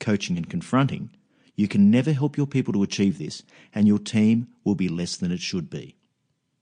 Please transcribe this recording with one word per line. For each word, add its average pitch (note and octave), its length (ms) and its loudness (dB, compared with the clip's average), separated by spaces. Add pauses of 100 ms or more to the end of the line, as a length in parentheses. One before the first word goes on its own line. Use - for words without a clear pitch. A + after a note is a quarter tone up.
coaching, G2+ 360 -2
and E2+ 120 -6
confronting, - 600 -2 (460)
you G2+ 120 2
can G2+ 220 6
never C3+ 220 4
help C#3+ 240 -2
your C#3+ 100 0
people C3+ 260 -2
to G2+ 100 2
achieve G2 360 0
this, - 240 -12 (320)
and G2+ 120 4
your G#2 120 6
team A2 500 2 (160)
will G#2 100 2
be F2+ 140 -2
less E2+ 280 -6
than F2 160 -4
it F2+ 80 -6
should - 280 -6
be. - 280 -14 (640)